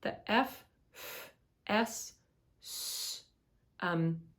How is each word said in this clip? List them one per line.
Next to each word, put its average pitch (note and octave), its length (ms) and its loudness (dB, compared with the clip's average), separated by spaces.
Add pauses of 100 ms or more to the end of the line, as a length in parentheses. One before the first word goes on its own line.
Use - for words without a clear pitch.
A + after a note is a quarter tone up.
the - 280 -4
F A#3+ 340 4 (1000)
S, A3 460 2 (500)
S, - 600 -6 (580)
um E3 400 2 (180)